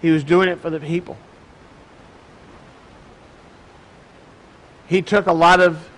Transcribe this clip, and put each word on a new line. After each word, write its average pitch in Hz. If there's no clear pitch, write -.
He 165
was 156
doing 175
it 175
for 175
the 156
people. 165
He 185
took 202
a 180
lot 175
of 165